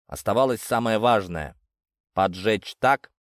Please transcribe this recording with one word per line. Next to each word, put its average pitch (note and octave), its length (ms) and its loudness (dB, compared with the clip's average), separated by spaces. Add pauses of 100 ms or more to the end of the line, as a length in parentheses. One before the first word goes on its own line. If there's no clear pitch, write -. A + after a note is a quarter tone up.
Оставалось A#2+ 560 -2
самое A#2 340 -2
важное — F#2 580 0 (600)
поджечь F#2+ 640 -2
так, - 320 0 (100)